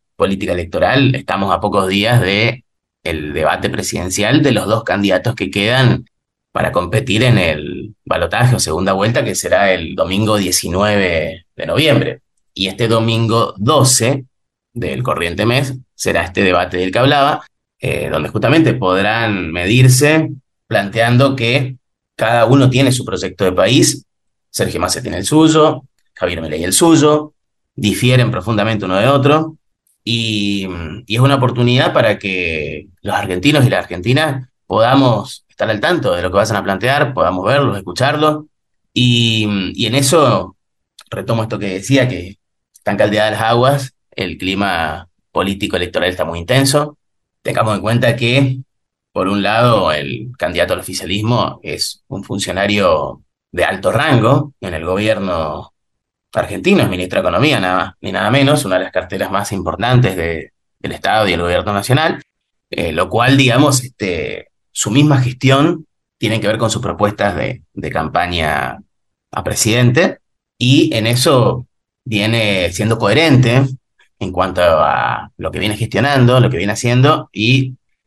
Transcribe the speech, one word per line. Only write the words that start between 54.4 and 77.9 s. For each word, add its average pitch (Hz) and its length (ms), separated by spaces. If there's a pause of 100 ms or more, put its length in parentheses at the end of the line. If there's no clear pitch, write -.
en 92 140
el 80 100
gobierno 90 880 (600)
argentino, 117 500
es 104 60
ministro 92 320
de 90 80
Economía, 113 320
nada 92 160
más 90 240
ni 101 100
nada 98 200
menos, 139 340
una 92 140
de 92 60
las - 80
carteras 92 380
más 101 220
importantes 98 640
de, 82 360 (260)
del - 140
Estado 104 360
y 87 60
el 85 80
gobierno 90 320
nacional, 147 480 (480)
eh, 82 220
lo 90 180
cual, 123 260
digamos, 131 480
este, 73 640 (220)
su - 200
misma 139 300
gestión 139 680 (300)
tiene 110 240
que 98 60
ver 107 100
con 110 140
sus 95 100
propuestas 101 560
de, 57 260 (120)
de 78 160
campaña 80 880 (520)
a - 140
presidente, 123 720 (380)
y 131 380
en 110 120
eso 123 600 (380)
viene 104 680
siendo 107 260
coherente 127 680 (520)
en 95 140
cuanto 90 300
a 67 760
lo 87 140
que - 80
viene 104 180
gestionando, 123 640
lo 101 80
que - 80
viene 101 160
haciendo, 123 600
y 127 420 (320)